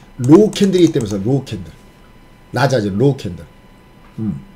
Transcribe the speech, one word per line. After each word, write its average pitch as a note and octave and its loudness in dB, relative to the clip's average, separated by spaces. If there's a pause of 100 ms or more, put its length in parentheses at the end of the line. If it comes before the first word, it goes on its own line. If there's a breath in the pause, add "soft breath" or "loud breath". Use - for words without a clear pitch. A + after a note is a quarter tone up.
(180 loud breath)
로우 E3+ 6
캔들이기 F3+ 2
때문에 G2+ -4
로우 B2+ -2
캔들. F2+ -12 (800)
낮아진 A#2+ -2
로우 C3+ 0
캔들. E2+ -12 (760)
음. F#2+ -6 (140)